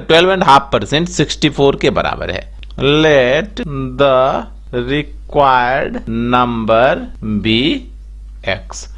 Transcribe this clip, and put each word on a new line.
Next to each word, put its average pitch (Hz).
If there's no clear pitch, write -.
twelve 175
and 180
half 139
percent 143
सिक्सटी -
फ़ोर 139
के 147
बराबर 85
है। 90
Let 147
the 131
required 135
number 120
be 113
x। -